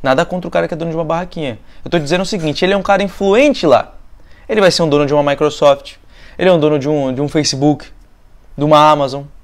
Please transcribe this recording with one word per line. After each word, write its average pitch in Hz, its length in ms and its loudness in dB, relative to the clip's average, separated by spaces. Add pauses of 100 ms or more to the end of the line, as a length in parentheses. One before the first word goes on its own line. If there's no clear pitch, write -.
Nada 135 240 0
contra 180 220 -8
o 170 40 -8
cara 170 180 -2
que 175 60 -6
é - 20 -8
dono 165 160 -6
de 160 40 -6
uma 165 60 -4
barraquinha. 160 560 -6 (260)
Eu 135 60 -10
tô 175 80 2
dizendo 151 220 -2
o 190 60 -4
seguinte, 160 380 -4
ele 185 80 2
é 202 40 0
um 196 60 -2
cara 196 200 2
influente 202 640 0
lá. 123 280 2 (540)
Ele 214 120 0
vai 190 100 6
ser 170 120 -2
um 165 60 0
dono 147 160 2
de 139 80 -2
uma 147 160 2
Microsoft, 143 680 0 (440)
ele 175 100 2
é 185 40 6
um 165 80 4
dono 151 180 2
de 135 100 -4
um, 143 240 -2
de 127 80 -6
um 147 80 -4
Facebook, 143 600 -2 (680)
de 135 60 -4
uma 151 160 4
Amazon 143 460 2 (200)